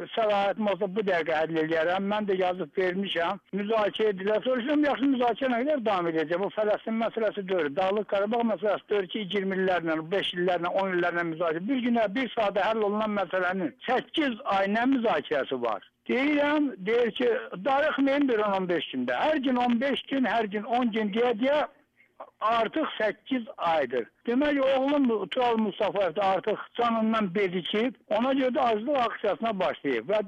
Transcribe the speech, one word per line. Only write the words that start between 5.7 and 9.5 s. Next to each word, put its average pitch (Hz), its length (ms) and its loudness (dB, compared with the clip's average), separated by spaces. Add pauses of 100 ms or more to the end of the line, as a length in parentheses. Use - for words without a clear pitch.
davam 185 280 2
edəcək? 160 280 0
Bu 196 160 -2
Fələstin 214 460 0
məsələsi 208 480 -2
deyil, 170 260 2
Dağlıq 190 380 0
Qarabağ 214 280 0 (120)
məsələsi 180 340 -2
deyil 202 240 0
ki, 220 140 -4
iyirmi 190 340 -2